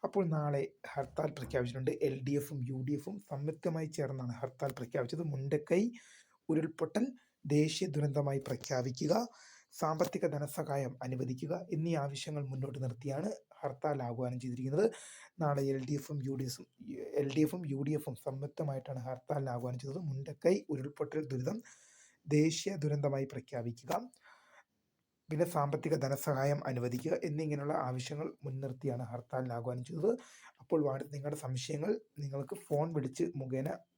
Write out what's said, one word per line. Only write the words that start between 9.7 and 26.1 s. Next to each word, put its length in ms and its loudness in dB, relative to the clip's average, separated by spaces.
സാമ്പത്തിക 520 2
ധനസഹായം 760 0
അനുവദിക്കുക 520 -2
എന്നീ 240 2
ആവശ്യങ്ങൾ 500 -2
മുന്നോട്ട് 360 -4
നിർത്തിയാണ് 480 -2
ഹർത്താൽ 460 -2
ആഹ്വാനം 380 -2
ചെയ്തിരിക്കുന്നത്. 480 2
നാളെ 300 4
എൽ 160 2
ഡി 100 2
എഫും 280 -4
യു 120 -2
ഡി 120 -2
എഫും, 200 -8
എൽ 120 4
ഡി 140 6
എഫും 240 2
യു 160 -2
ഡി 100 2
എഫും 240 -2
സംയുക്തമായിട്ടാണ് 880 -4
ഹർത്താൽ 440 -4
ആഹ്വാനം 300 -2
ചെയ്തത്. 220 -6
മുണ്ടക്കൈ 540 2
ഉരുൾപൊട്ടൽ 580 -4
ദുരിതം 320 -2
ദേശീയ 480 4
ദുരന്തമായി 500 2
പ്രഖ്യാപിക്കുക, 680 -6
പിന്നെ 160 4
സാമ്പത്തിക 500 2
ധനസഹായം 680 2